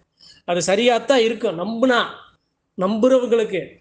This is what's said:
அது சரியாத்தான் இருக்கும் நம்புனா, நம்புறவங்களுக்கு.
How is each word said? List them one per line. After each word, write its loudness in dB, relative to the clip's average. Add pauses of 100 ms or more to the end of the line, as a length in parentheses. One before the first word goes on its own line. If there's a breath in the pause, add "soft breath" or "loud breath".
(480 soft breath)
அது -2
சரியாத்தான் 2
இருக்கும் -4
நம்புனா, 0 (800)
நம்புறவங்களுக்கு. 0 (180)